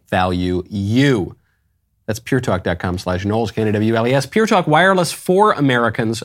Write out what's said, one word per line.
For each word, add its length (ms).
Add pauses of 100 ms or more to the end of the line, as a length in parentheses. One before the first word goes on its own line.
value 600
you. 680 (680)
That's 120
puretalk 460
dot 160
com 180
slash 260
Knowles, 280
K 100
N 60
O 40
W 220
L 140
E 40
S. 140
Pure 220
Talk 180
Wireless 460
for 400
Americans 720